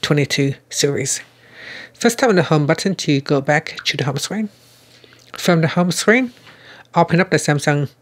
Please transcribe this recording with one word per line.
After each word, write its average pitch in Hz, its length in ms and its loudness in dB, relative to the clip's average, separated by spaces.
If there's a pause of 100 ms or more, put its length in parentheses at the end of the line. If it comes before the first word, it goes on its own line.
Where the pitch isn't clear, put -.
twenty-two 139 540 0 (160)
series. 139 500 -2 (720)
First, - 240 -2
tap 254 120 2
on 202 60 4
the 175 60 4
home 147 240 2
button 165 300 0
to 143 260 0
go 139 200 0
back 151 340 -2 (100)
to - 100 -2
the 135 100 -2
home 143 120 -2
screen. 208 320 -4 (880)
From 170 240 2
the 160 60 2
home 180 240 0
screen, 240 420 2 (640)
open 170 260 4
up 185 80 0
the 156 80 2
Samsung 147 500 0 (140)